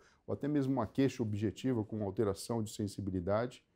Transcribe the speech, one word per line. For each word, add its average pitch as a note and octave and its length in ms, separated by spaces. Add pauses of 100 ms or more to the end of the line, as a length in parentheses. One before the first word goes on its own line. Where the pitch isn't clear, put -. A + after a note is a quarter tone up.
(260)
ou G#2 80
até C#3+ 140
mesmo C#3 240
uma A#2+ 140
queixa C3+ 360
objetiva G#2+ 640
com G#2+ 180
alteração G#2 600
de G#2 100
sensibilidade, G2 880 (140)